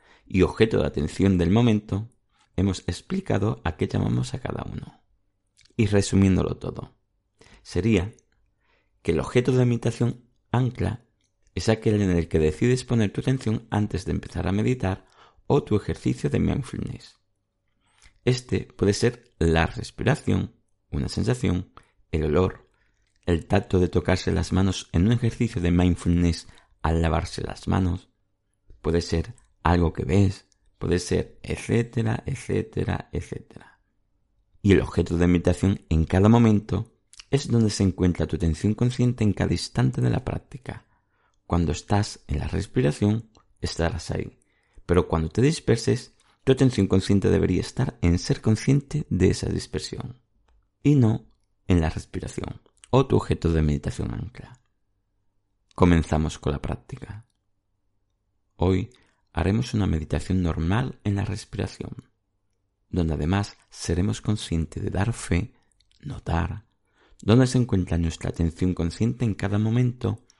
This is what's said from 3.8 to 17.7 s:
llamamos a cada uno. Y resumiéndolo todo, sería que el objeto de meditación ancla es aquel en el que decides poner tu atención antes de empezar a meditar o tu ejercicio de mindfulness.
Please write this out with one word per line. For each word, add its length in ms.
llamamos 480
a 40
cada 240
uno. 400
Y 120
resumiéndolo 680
todo, 400
sería 500
que 120
el 80
objeto 320
de 100
meditación 600
ancla 540
es 140
aquel 320
en 80
el 180
que 100
decides 460
poner 300
tu 80
atención 480
antes 340
de 80
empezar 340
a 60
meditar 540
o 160
tu 140
ejercicio 520
de 100
mindfulness. 800